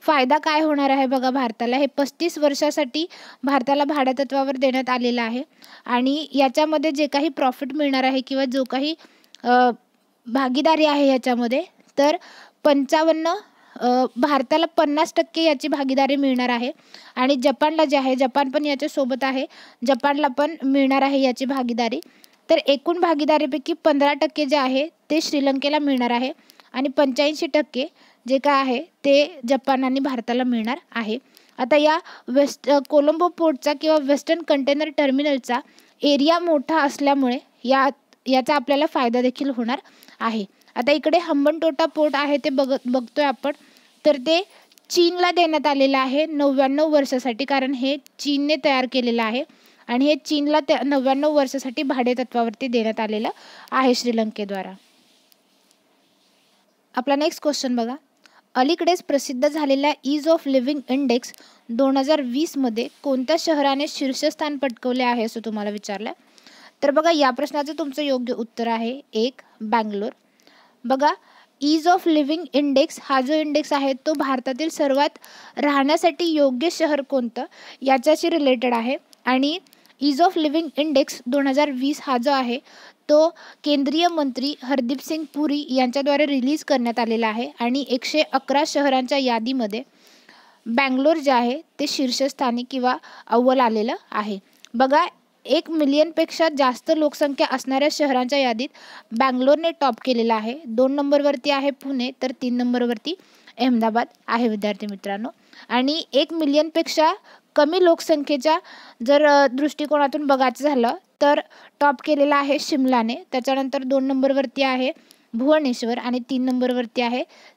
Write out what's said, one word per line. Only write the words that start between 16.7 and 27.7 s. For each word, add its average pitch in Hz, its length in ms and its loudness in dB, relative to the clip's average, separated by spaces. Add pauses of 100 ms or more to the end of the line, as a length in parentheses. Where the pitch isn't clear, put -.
आणि 262 260 4
जपानला 302 420 2
जे 285 120 2
आहे, 262 200 0
जपान 269 340 0
पण 302 140 -2
याच्यासोबत 277 600 -2
आहे, 269 220 -2 (400)
जपानला 285 420 2
पण 294 260 -2 (100)
मिळणार 269 380 2
आहे 277 180 2
याची 262 240 0
भागीदारी. 247 560 -4 (500)
तर 320 60 6
एकूण 311 440 0
भागीदारीपैकी 302 720 0
पंधरा 285 400 2
टक्के 302 320 -2
जे 277 120 0
आहे 269 320 0
ते - 320 -4
श्रीलंकेला 285 580 0
मिळणार 262 320 0
आहे 247 220 -2 (400)
आणि 262 160 -2
पंच्याऐंशी 285 580 0
टक्के 294 400 -2 (420)